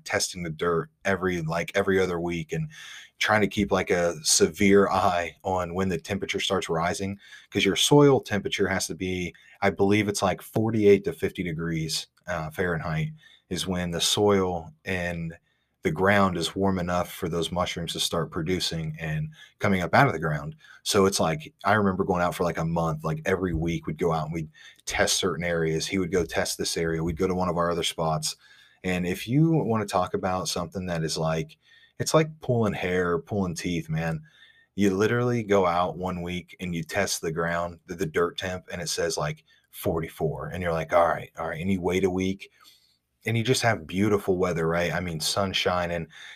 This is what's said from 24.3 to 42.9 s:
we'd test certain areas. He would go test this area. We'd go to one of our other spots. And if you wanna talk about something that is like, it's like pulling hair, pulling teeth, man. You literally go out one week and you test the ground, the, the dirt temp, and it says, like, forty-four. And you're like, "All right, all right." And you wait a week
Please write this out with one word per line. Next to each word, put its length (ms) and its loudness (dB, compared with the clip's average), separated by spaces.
we'd 160 -6
test 320 0
certain 260 -2
areas. 440 0
He 120 -2
would 120 -2
go 140 2
test 340 -4
this 180 -4
area. 260 -2
We'd 140 -4
go 100 0
to 80 0
one 140 0
of 80 -2
our 140 0
other 120 -2
spots. 520 -2
And 240 -2
if 200 -4
you 240 4
wanna 360 0
talk 260 0
about 360 -2
something 380 -6
that 160 -2
is 140 -4
like, 400 -2
it's 140 -4
like 160 4
pulling 320 2
hair, 460 0
pulling 360 -4
teeth, 340 -4
man. 320 -2
You 200 4
literally 480 2
go 240 4
out 300 0
one 240 -4
week 380 -8
and 160 -6
you 80 -4
test 380 -2
the 100 -2
ground, 560 -4
the, 80 -10
the 120 -2
dirt 300 0
temp, 340 -6
and 100 -8
it 80 -6
says, 280 -2
like, 260 -6
forty-four. 840 -4
And 100 -6
you're 100 0
like, 200 -4
"All 140 6
right, 320 -2
all 100 -6
right." 120 -8
And 100 0
you 100 0
wait 220 2
a 80 6
week 400 -2